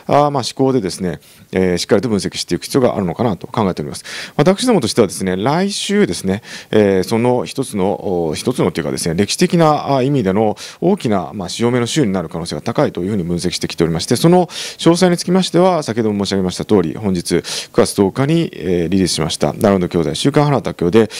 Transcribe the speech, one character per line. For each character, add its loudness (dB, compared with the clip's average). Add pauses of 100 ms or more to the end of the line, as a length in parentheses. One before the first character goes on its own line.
あ 4
ー、 0
ま -2
あ、 -4
思 - (120)
考 2
で 2
で -2
す -10
ね、 -4 (320)
え 2
ー、 -2
し -4
っ -20
か 4
り 4
と -2
分 0
析 -6
し -8
て -4
い -2
く -20
必 -2
要 4
が 2
あ -4
る 0
の -4
か -2
な 0
と -16
考 0
え -2
て -8
お -4
り -8
ま -10
す。 -14 (320)
私 0
ど 2
も 2
と -2
し -4
て 2
は 6
で -6
す -6
ね、 -2
来 -2
週 0
で -2
す -8
ね、 -2 (280)
え 4
ー、 0
そ -2
の 2
一 -6
つ -12
の、 -2
お-、 -2
一 -4
つ -8
の 2
と -6
い -4
う -4
か -4
で -4
す -4
ね、 -2
歴 0
史 -8
的 2
な、 2
あ 2
ー、 0
意 0
味 2
で 2
の 0 (240)
大 2
き -4
な、 -2
ま -8
あ、 -10
潮 0
目 2
の -2
週 0
に 0
な -2
る -8
可 -8
能 -6
性 -8
が -6
高 0
い -2
と -6
い -2
う -2
ふ -2
う -2
に -2
分 -2
析 -2
し -8
て -6
き -8
て 0
お 2
り 0
ま -2
し -8
て、 0
そ 2
の 4
詳 -2
細 4
に 2
つ -6
き -4
ま 2
し -4
て 0
は、 2
先 -4
ほ 0
ど 0
も 0
申 -6
し -2
上 0
げ 0
ま 0
し -10
た -6
通 4
り、 -2
本 -2
日 0 (300)
九 2
月 -6
十 4
日 -2
に、 0
え -2
ー、 -4
リ 2
リ 4
ー 0
ス -2
し -2
ま -2
し -6
た、 0
ラ 6
ウ 4
ン 2
ド 0
経 0
済 -2
週 0
刊 4
ハ 2
ラ 2
タ -6
教 -2
で、 6 (100)